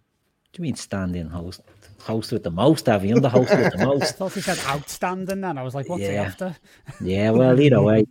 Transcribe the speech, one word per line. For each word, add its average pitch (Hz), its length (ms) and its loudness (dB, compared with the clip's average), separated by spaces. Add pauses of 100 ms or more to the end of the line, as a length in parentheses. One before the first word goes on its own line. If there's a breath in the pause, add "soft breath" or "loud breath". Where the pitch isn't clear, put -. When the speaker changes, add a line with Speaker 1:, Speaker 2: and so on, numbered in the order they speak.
(540)
Speaker 1:
Do 180 80 -14
you 165 60 -6
mean 113 80 -4
standing 90 520 -6
host? 87 320 -12 (400)
Host 113 320 -6
with 110 120 -4
the 101 60 -6
most, 120 380 2
Avi. 101 220 2
I'm 120 100 4
the 135 80 4
host 123 220 4
with 131 240 4
the - 120 -2
most. 139 180 0
<laughs> - 0 -
Speaker 2:
I - 20 0
thought 190 260 -6
he 196 80 -8
said 180 200 -4
outstanding 185 840 -6
then. 175 160 -6
I 127 60 -8
was 131 120 -8
like, 139 140 -6
"What's 135 140 -6
he 101 100 -4
Speaker 1:
Yeah. 101 80 -2
Speaker 2:
after?" 143 340 -8 (460 loud breath)
Speaker 1:
Yeah, 101 300 0
well, 127 280 4
either 127 220 6
way, 107 300 4